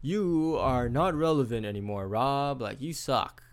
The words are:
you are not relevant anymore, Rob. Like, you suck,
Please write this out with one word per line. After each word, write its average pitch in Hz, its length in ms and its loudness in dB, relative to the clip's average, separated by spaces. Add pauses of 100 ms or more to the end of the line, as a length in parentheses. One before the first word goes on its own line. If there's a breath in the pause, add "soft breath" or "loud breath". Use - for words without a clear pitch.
you 160 580 2
are 123 280 2
not 160 260 2
relevant 139 520 2
anymore, 101 420 -4
Rob. 139 520 0
Like, 107 200 -6
you 160 120 -8
suck, - 500 -2 (100)